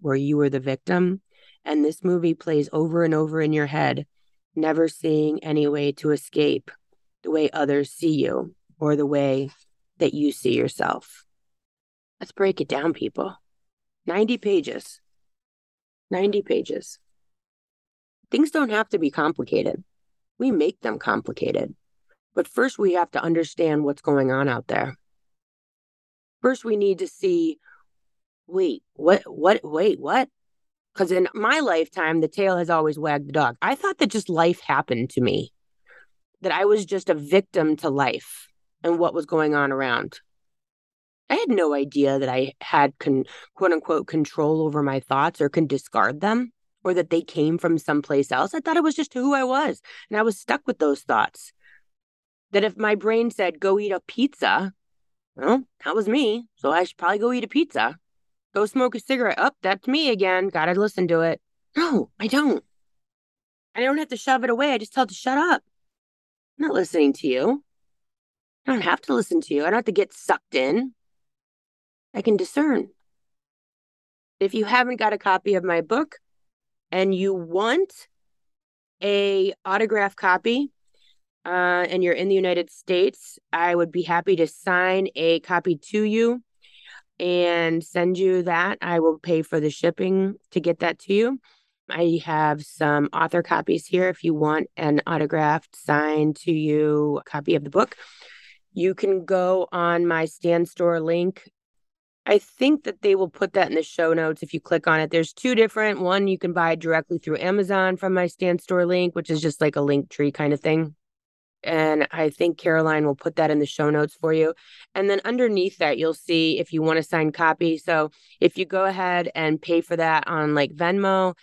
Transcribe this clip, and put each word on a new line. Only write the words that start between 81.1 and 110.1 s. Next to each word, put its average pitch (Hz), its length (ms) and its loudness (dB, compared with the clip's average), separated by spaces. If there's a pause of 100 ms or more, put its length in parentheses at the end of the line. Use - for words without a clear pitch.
uh, 180 440 0
and 185 140 0
you're 175 100 4
in 185 160 -2
the 196 60 2
United 180 360 0
States, - 640 -2 (140)
I 175 240 0
would 170 160 0
be 175 100 -4
happy 170 360 0
to 160 100 2
sign 185 640 0
a 165 280 2
copy 170 360 0 (120)
to 214 120 -2
you 226 400 0 (800)
and 170 640 0
send 180 340 -2
you 185 260 2
that. 175 380 0
I 170 180 0
will 160 200 2
pay 165 220 0
for 160 180 -4
the 151 100 0
shipping 190 640 -2 (160)
to 185 80 -2
get 165 200 0
that 170 200 -2
to - 140 -4
you. 233 260 0 (480)
I 170 380 0
have 151 380 0
some 147 500 0
author 170 300 0
copies 165 420 -2
here 185 240 0
if 175 140 -6
you 165 100 0
want 151 420 -2
an 147 300 0
autographed, 156 680 -2
signed 151 640 0
to - 140 -4
you 151 720 0
copy 151 300 -2
of 143 80 -2
the 147 60 -12
book. 196 260 0 (800)
You 185 220 0
can 202 280 0
go 185 480 0
on 170 360 2
my 165 180 0
Stan 170 400 0
Store 170 340 0
link. 175 480 -2 (800)
I 208 140 6
think 294 460 0
that - 180 -8
they 202 100 4
will 190 160 2
put - 240 -4
that 190 160 2
in 123 60 -2
the 160 80 0
show 165 300 0
notes 160 280 -2
if 160 100 -12
you 160 80 -6
click - 280 -2
on 160 120 4
it. 156 120 -2
There's 165 200 0
two 254 220 -2
different. 214 480 2
One, 196 260 2
you 190 120 0
can 175 140 -4
buy 165 200 2
directly 165 460 -2
through 156 180 -4
Amazon 185 600 0
from 185 180 -2
my 180 100 2
Stan 180 320 -2
Store 180 300 0
link, 180 280 0
which 165 140 -6
is 156 120 -2
just 156 200 -2
like 151 140 2
a 147 60 0
link 143 280 0
tree 143 220 -2